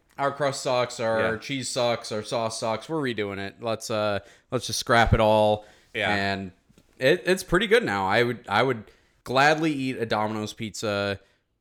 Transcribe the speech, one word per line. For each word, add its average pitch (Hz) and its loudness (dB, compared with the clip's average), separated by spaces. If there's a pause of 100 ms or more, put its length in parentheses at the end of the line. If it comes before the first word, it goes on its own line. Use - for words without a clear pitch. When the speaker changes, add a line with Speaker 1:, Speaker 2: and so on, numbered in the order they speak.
(160)
Speaker 1:
"Our 139 -2
crust 135 -2
sucks, 123 0
our 113 0 (140)
Speaker 2:
Yeah. - -6
Speaker 1:
cheese 127 -8
sucks, 120 -2
our 107 -4
sauce 113 -4
sucks. 110 -4
We're 156 -4
redoing 104 -4
it. 98 -8
Let's, 113 -4
uh, 104 0 (300)
let's - -4
just 110 -6
scrap 117 4
it 113 6
all." 107 4 (260)
Speaker 2:
Yeah. 104 -2
Speaker 1:
And 98 -4 (460)
it, 156 2
it's 185 0
pretty 190 0
good 220 4
now. 101 0
I 107 4
would, 120 -4
I 101 4
would 123 -2 (380)
gladly 151 2
eat 131 -4
a 117 -4
Domino's 107 -2
pizza, 101 -4 (400)